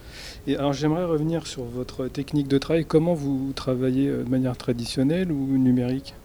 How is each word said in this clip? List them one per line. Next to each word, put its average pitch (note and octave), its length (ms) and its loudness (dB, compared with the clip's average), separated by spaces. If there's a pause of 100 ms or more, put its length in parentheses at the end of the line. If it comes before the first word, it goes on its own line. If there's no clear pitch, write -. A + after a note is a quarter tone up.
(460)
Et C#3 100 0
alors, C#3+ 180 0
j'aimerais D#3 300 0
revenir D#3+ 420 0
sur - 180 -10
votre B2 420 -6
technique C#3 420 -2
de C#3 100 4
travail. D#3 260 0
Comment E3 300 4
vous C#3 400 -2
travaillez, C3 540 2
euh, B2 160 -2
de A#2+ 40 -6
manière B2+ 300 0
traditionnelle C#3 760 0
ou C3+ 240 0
numérique ? B2+ 580 2 (100)